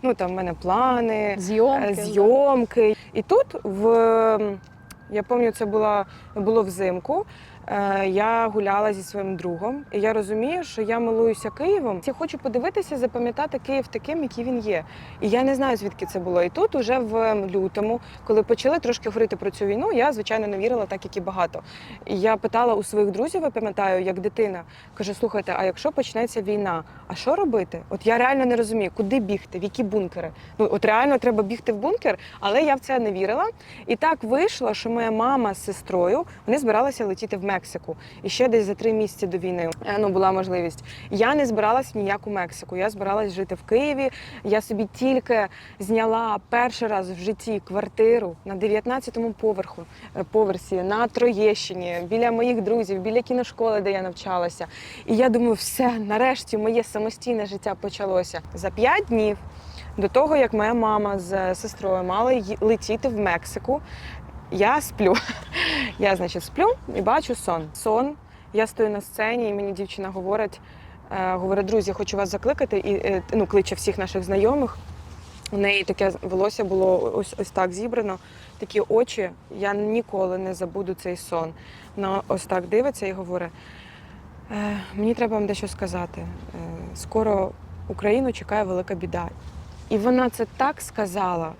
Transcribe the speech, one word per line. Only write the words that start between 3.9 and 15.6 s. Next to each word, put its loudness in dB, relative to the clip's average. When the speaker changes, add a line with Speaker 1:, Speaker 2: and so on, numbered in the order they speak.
Speaker 1:
я -2
пам'ятаю, 2
це -4
була, 2
було 4
взимку, 0
е, 0
я 2
гуляла 2
зі -4
своїм -6
другом, -4
і 0
я 2
розумію, -2
що -6
я 0
милуюся 2
Києвом. 0
Я -2
хочу -6
подивитися, -2
запам'ятати -2
Київ -2
таким, -6
який -6
він -2
є. -2
І 0
я 4
не 4
знаю, 2